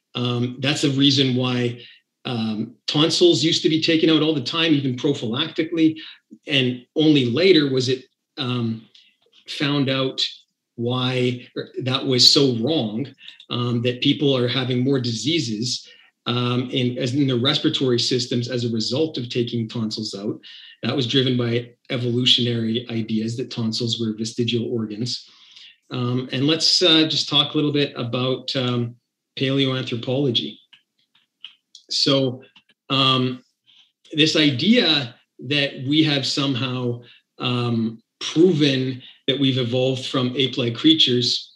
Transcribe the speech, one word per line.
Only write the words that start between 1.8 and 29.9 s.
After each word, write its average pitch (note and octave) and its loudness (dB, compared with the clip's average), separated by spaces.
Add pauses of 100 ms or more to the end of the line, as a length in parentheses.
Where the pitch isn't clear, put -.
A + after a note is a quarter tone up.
um, A2+ -4 (120)
tonsils D#3+ 4
used D#3+ 0
to E3+ 2
be D#3 0
taken E3 2
out D#3 4
all D#3 2
the C#3+ -2
time, D#3+ 0
even C3 0
prophylactically. D#3 0 (500)
And B2+ -2 (100)
only D3+ 4
later D3+ 4
was C3 0
it, - -4 (320)
um, A#2+ -4 (640)
found C#3+ -2
out C3+ -2 (500)
why B2+ -2 (340)
that B2 -4
was B2+ 4
so C#3 4
wrong, A#2+ -2 (440)
um, A#2+ -2
that B2 -2
people C#3 2
are B2 0
having B2 -2
more C3+ 2
diseases, A#2+ -4 (420)
um, B2 -2
in, B2 -2
as B2 -2
in C#3+ 2
their B2+ 0
respiratory C3+ 0
systems A#2+ -2
as B2 -4
a A#2 -2
result B2+ -2
of B2 -6
taking A#2 -2
tonsils A2 -6
out. G2+ -8 (440)
That B2 -2
was C3 -2
driven C3 2
by A#2+ -2 (180)
evolutionary A#2+ 0
ideas A2+ -4
that B2 -8
tonsils A2 -2
were A2 -2
vestigial A2+ -2
organs. A2 -6 (640)
Um, B2+ -4
and C#3 0
let's, D#3+ 2
uh, D#3+ 6
just C#3+ -2
talk D3 0
a D3+ -2
little D3 2
bit C#3+ 0
about, B2+ -4
um, B2 -2 (420)
paleoanthropology. C3 -2 (1300)